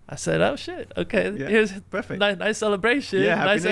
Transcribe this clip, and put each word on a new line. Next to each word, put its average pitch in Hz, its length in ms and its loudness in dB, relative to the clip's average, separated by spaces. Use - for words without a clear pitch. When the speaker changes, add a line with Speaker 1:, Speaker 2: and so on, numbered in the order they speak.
Speaker 1:
I 143 80 -12
said, 160 260 0
"Oh, - 140 4
shit. 339 420 -12
Okay, 180 380 -2
Speaker 2:
Yeah. 139 120 -6
Speaker 1:
here's 214 240 4
Speaker 2:
Perfect. - 300 -6
Speaker 1:
ni-, 202 160 2
nice 185 220 -4
celebration. 214 640 0
Speaker 2:
Yeah, 214 160 4
Happy 208 100 2
Speaker 1:
Nice 196 160 2
Speaker 2:
New 180 80 0